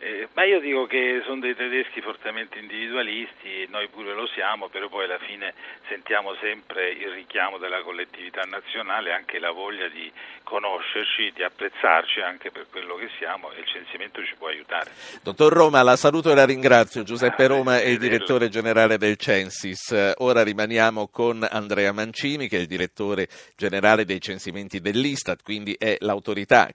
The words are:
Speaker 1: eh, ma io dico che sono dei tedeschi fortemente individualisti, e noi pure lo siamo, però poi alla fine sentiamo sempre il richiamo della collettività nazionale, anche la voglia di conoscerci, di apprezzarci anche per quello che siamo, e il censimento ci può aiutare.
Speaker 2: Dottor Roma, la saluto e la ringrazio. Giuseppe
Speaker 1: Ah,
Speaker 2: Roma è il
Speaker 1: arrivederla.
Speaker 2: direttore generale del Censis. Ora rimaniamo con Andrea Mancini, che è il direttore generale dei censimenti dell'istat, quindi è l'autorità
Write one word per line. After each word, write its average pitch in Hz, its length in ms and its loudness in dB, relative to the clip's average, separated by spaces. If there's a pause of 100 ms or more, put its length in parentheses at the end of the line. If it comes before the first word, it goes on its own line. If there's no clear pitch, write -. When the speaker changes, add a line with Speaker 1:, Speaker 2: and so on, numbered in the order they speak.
Speaker 1:
eh, 107 340 -10
ma 185 100 2
io 196 160 4
dico 139 240 -2
che 127 400 -2
sono 135 160 -8
dei 123 160 -4
tedeschi 123 460 -6
fortemente 107 560 -12
individualisti, 107 1040 -8
e 92 80 -8
noi 104 180 -6
pure 101 240 -12
lo 110 140 -6
siamo, 101 420 -4
però 98 200 -10
poi 98 160 -6
alla 90 140 -6
fine 101 360 -12 (340)
sentiamo 101 460 -4
sempre 101 560 -6
il 95 180 -10
richiamo 95 480 -4
della 90 240 -6
collettività 90 640 -12
nazionale, 98 720 -6
anche - 240 -8
la 85 140 -4
voglia 95 360 -8
di 80 240 -14 (300)
conoscerci, 104 920 -4
di 90 80 -6
apprezzarci 90 800 0
anche 90 300 -8
per - 200 -18
quello 87 260 -10
che 95 200 -12
siamo, 87 360 -8
e - 80 -16
il 90 60 -12
censimento 95 560 -12
ci 95 140 -10
può 82 120 -10
aiutare. - 420 -6 (320)
Speaker 2:
Dottor 151 300 6
Roma, 156 300 8
la 123 140 10
saluto 156 340 4
e 147 40 8
la 139 100 10
ringrazio. 127 600 6
Giuseppe 120 400 2
Speaker 1:
Ah, 131 40 6
Speaker 2:
Roma 131 240 2
è 123 40 6
il 117 60 4
Speaker 1:
arrivederla. 120 260 2
Speaker 2:
direttore 117 420 2
generale 113 480 4
del 107 180 2
Censis. 98 1000 0
Ora 123 260 4
rimaniamo 107 640 2
con 113 400 -2
Andrea 101 440 0
Mancini, 117 560 -4
che 104 80 -2
è 90 40 2
il 87 60 -2
direttore 92 640 -4 (280)
generale 104 480 4
dei 92 160 -4
censimenti 95 600 -10
dell'istat, 104 640 -2
quindi 104 360 -8
è 107 220 0
l'autorità 101 760 2